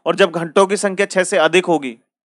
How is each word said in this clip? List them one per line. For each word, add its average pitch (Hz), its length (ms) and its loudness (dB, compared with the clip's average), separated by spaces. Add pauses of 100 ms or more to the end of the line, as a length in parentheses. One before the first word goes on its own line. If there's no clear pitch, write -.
और 175 100 0
जब 185 140 4
घंटों 170 360 0
की 202 100 -2
संख्या 196 300 -2
छः 185 180 0
से 190 140 -2
अधिक 165 280 2
होगी 139 320 -2 (280)